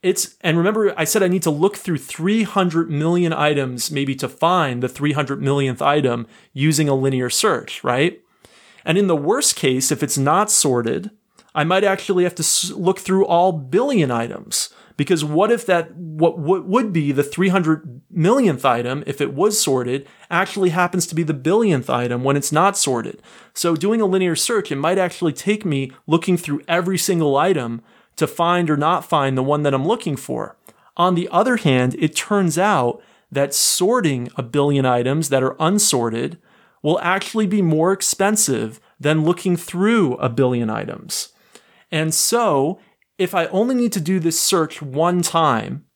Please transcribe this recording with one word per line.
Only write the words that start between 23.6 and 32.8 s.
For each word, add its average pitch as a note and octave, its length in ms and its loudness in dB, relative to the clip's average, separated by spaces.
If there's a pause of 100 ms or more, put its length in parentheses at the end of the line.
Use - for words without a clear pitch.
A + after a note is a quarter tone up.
doing G3+ 260 0
a G#3+ 60 2
linear F#3 300 2
search, G#3+ 340 -2
it D3 60 -2
might D#3+ 220 0
actually F3 340 -2
take G#3 320 -2
me C#3 280 -2 (140)
looking E3 300 2
through D#3 320 -4
every F3 300 0
single D#3+ 380 0
item C3+ 440 0 (360)
to D#3+ 100 0
find E3+ 420 0
or D3+ 80 2
not D3+ 280 0
find C3+ 320 0
the B2+ 60 0
one D3 200 0
that C#3+ 100 2
I'm C3+ 140 0
looking G3+ 280 -2
for. B2 440 -8 (400)
On F3+ 160 2
the E3+ 160 -2
other A3+ 260 2
hand, B2+ 420 2
it D#3 160 0
turns F3+ 440 0
out E3+ 440 0 (280)